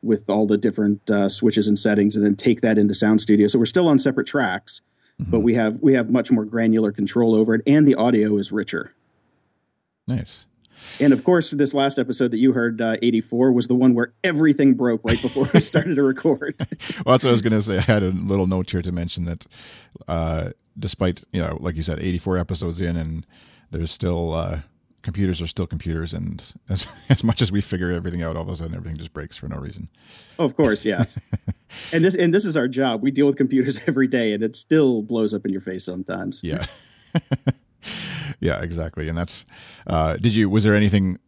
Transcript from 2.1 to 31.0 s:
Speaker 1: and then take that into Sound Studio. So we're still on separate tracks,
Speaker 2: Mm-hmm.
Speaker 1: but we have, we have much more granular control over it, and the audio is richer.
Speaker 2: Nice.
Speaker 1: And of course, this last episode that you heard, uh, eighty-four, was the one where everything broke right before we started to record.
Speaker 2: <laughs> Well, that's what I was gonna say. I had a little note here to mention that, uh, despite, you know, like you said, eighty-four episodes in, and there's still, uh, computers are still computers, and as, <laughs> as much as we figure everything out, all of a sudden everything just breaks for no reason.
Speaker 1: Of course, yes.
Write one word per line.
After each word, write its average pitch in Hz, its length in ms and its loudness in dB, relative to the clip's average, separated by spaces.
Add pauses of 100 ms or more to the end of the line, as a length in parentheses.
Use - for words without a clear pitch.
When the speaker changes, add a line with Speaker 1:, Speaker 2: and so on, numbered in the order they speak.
Speaker 1:
and 104 80 2
then 101 100 4
take 110 280 0
that 110 140 2
into 104 160 4
Sound 107 280 2
Studio. 104 260 4
So 104 140 2
we're 113 60 2
still 180 220 2
on 143 100 6
separate 131 280 0
tracks, 98 540 -4 (400)
Speaker 2:
Mm-hmm. 92 100 -6
Speaker 1:
but 113 100 2
we 120 140 4
have, 113 280 0
we 135 100 6
have 120 160 2
much 117 220 0
more 110 160 2
granular 110 440 2
control 110 440 0
over 110 200 4
it, 113 120 2
and 147 200 6
the 139 80 6
audio 107 440 2
is 98 120 -4
richer. 95 440 -6 (1120)
Speaker 2:
Nice. - 380 -8 (520)
Speaker 1:
And 143 140 6
of 127 100 2
course, 175 280 4
this 143 240 0
last 139 240 0
episode 127 320 0
that 117 80 -2
you 131 160 4
heard, 117 260 -2
uh, 110 220 0
eighty-four, 117 500 2
was 120 160 0
the 127 60 2
one 127 180 6
where 120 220 0 (100)
everything 151 480 4
broke 117 320 0
right 117 160 0
before 135 320 -2
we 175 80 8
started 156 360 0
to 139 60 2
record. 135 560 0
Speaker 2:
<laughs> 135 80 -4 (380)
Well, 127 80 4
that's 131 120 4
what 131 40 2
I 123 40 6
was 113 100 4
gonna 110 180 2
say. 104 160 -2
I 92 60 0
had 104 200 2
a 92 60 0
little 95 380 0
note 92 240 -2
here 92 100 -2
to 87 100 -6
mention 87 360 -6
that, 85 200 -10 (600)
uh, 82 420 -2 (280)
despite, 92 520 -4
you 87 120 -2
know, 78 180 -6
like 80 160 -6
you 80 60 -6
said, 78 180 -4
eighty-four 90 380 -2
episodes 85 420 -6
in, 85 160 -4
and 80 300 -8 (440)
there's 80 200 -6
still, 85 420 -4
uh, 82 280 -4 (420)
computers 90 400 -2
are 82 40 -6
still 85 200 -6
computers, 82 480 -6
and - 400 -10 (160)
as, 95 160 -4 (120)
<laughs> - 120 -20
as - 120 2
much 113 200 0
as 92 100 -2
we 101 80 0
figure 90 320 -4
everything 87 300 -6
out, 82 140 -6
all 82 60 -6
of 90 60 -10
a 90 80 -8
sudden 82 180 -10
everything 82 220 -10
just 78 160 -14
breaks 73 240 -14
for - 120 -14
no 69 80 -8
reason. - 320 -12 (500)
Speaker 1:
Of 147 180 0
course, 113 300 2
yes. 107 360 -2